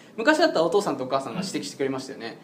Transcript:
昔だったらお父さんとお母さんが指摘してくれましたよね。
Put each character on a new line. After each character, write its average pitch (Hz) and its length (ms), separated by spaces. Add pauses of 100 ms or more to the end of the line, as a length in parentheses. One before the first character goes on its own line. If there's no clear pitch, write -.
(160)
昔 285 220
だ 339 80
っ - 20
た - 120
ら 165 40
お 170 60
父 202 100
さ 170 120
ん 127 40
と 127 80
お - 40
母 135 120
さ 127 80
ん 117 60
が 175 100
指 - 140
摘 143 60
し - 80
て - 40
く 147 60
れ 131 80
ま 135 100
し - 60
た - 60
よ - 60
ね。 110 240